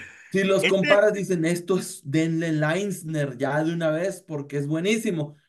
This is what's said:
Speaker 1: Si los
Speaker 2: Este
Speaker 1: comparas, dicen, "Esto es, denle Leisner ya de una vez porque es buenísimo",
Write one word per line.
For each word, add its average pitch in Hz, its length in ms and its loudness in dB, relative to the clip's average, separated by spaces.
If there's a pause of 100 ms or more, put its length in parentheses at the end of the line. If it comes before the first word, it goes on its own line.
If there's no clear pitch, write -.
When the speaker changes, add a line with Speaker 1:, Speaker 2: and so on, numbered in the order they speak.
(300)
Speaker 1:
Si 190 140 0
los 190 180 2
Speaker 2:
Este - 40 2
Speaker 1:
comparas, 196 460 6
dicen, 180 320 -2
"Esto 175 340 0
es, - 260 -8
denle 160 480 0
Leisner 156 840 -2
ya 139 260 -2
de 165 120 0
una 165 160 0
vez 180 320 -2
porque 139 360 -8
es 143 80 -2
buenísimo", 175 720 -2 (120)